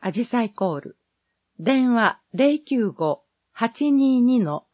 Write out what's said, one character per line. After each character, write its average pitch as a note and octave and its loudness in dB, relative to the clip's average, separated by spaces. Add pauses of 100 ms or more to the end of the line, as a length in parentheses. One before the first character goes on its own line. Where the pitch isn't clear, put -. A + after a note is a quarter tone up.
ア F#3 -4
ジ G3 -4
サ A#3+ -2
イ G#3+ -4
コ F#3 -4
ー C#3 -8
ル。 - -18 (640)
電 B3+ 0
話、 A3 0 (140)
零 C#4+ 2
九 A#3+ -2
五 D3+ -4 (300)
八 C4 -2
二 C4+ 2
二 B3 4
の D3+ -4